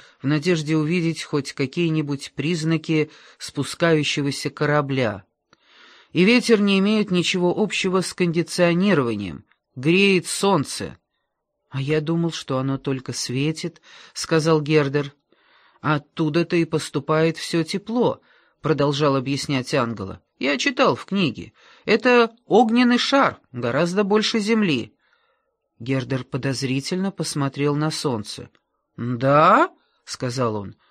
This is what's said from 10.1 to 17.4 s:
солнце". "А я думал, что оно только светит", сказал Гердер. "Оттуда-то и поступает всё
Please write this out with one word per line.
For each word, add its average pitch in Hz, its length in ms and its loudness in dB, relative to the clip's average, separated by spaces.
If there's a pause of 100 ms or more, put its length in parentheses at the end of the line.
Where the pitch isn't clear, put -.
солнце". 147 720 -2 (720)
"А 135 100 -6
я 156 220 0
думал, 165 300 0
что - 260 -4
оно 135 180 -2
только 131 380 -6
светит", 156 640 -4 (320)
сказал 160 480 2
Гердер. 143 540 0 (640)
"Оттуда-то 160 760 -2
и 165 100 2
поступает 160 720 -2
всё - 260 -2